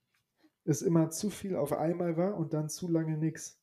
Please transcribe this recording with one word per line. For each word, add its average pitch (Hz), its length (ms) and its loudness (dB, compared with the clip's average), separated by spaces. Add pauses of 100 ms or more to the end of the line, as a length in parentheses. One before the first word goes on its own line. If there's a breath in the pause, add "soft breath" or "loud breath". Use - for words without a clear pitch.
(680 soft breath)
es 151 140 2
immer 160 300 4
zu - 180 -2
viel 185 260 -6
auf 147 180 0
einmal 170 440 0
war 190 200 2
und 156 160 -2
dann 151 160 0
zu 175 200 -6
lange 160 280 2
nix. 156 460 -4